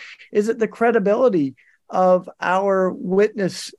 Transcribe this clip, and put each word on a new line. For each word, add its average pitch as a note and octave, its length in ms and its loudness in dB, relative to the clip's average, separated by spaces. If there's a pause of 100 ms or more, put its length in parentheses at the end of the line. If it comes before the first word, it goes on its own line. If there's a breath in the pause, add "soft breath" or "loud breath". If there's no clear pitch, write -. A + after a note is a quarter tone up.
(320 loud breath)
is G#3 160 0
that C4+ 100 -4
the A3 80 -2
credibility G#3 880 0 (340 soft breath)
of F#3 400 2 (120)
our F#3+ 500 0
witness G3 880 -2